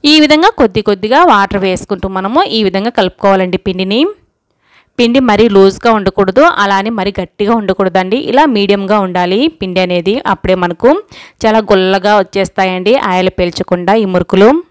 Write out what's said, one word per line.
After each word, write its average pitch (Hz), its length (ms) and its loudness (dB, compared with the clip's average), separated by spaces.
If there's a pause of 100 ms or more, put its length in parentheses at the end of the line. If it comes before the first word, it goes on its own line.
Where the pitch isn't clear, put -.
(120)
ఈ - 20 4 (120)
విధంగా 311 260 2 (100)
కొద్ది 214 280 0
కొద్దిగా 214 320 0 (120)
వాటర్ 196 340 0
వేసుకుంటూ 185 400 -4 (100)
మనము 220 240 -2 (160)
ఈ 220 100 0
విధంగా 196 320 -4
కలుపుకోవాలండి 190 680 0
పిండిని. 190 360 -2 (960)
పిండి 240 300 2
మరీ 208 160 4 (100)
లూజ్గా 196 440 4
ఉండకూడదు, 190 440 0 (200)
అలా 196 200 0
అని 220 160 -4
మరీ 190 220 -4
గట్టిగా 202 400 -4
ఉండకూడదండి. 190 580 -2 (120)
ఇలా 269 140 2 (120)
మీడియంగా 202 500 0
ఉండాలి 180 320 -2 (220)
పిండి 185 260 -4
అనేది. 180 280 -2 (180)
అప్పుడే 185 220 -2 (100)
మనకు 180 260 0 (540)
చాలా 220 160 2 (100)
గుల్లగా 190 500 2
వచ్చేస్తాయండి 190 760 -2 (180)
ఆయిల్ 185 260 0
పీల్చకుండా 180 640 -2
ఈ 196 120 -2
మురుకులు. 190 360 4 (200)